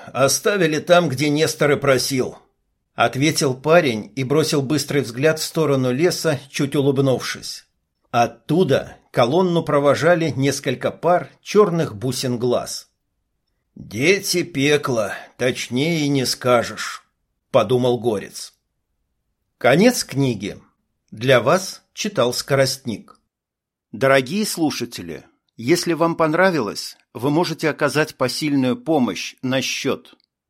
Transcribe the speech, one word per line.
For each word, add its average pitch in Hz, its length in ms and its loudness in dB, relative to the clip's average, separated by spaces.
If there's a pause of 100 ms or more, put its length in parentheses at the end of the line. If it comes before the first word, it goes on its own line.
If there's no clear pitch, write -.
(120)
оставили 151 680 2
там, 175 280 4
где 135 220 0
Нестор 147 420 2
и 131 40 2
просил", 127 600 0 (580)
ответил 131 600 0
парень 135 600 2
и 135 80 -4
бросил 147 380 0
быстрый 139 400 -2
взгляд 135 380 0
в - 40 -8
сторону 135 500 0
леса, 156 460 0 (120)
чуть 147 260 -4
улыбнувшись. 135 880 0 (460)
Оттуда 120 880 0 (120)
колонну 165 520 2
провожали 147 760 2
несколько 135 540 -2
пар 165 400 0 (100)
чёрных 165 560 0
бусин 123 420 -4
глаз. - 520 -2 (840)
"Дети 165 680 0
пекла, 139 720 0 (240)
точнее 143 680 -2
и 143 40 0
не 135 180 0
скажешь", - 760 -2 (480)
подумал 123 480 2
Горец. 104 540 -6 (1120)
Конец 180 400 4
книги. 120 580 -4 (520)
Для 120 280 2
вас 165 440 -2 (100)
читал 120 400 -2
Скоростник. - 840 -4 (720)
Дорогие 135 520 2
слушатели, 117 800 -4 (320)
если 165 360 0
вам 165 240 0
понравилось, 160 800 0 (180)
вы 123 160 -2
можете 160 400 0
оказать 147 460 -2
посильную 131 600 0
помощь 123 640 -2
на 131 220 -2
счёт - 540 -6 (340)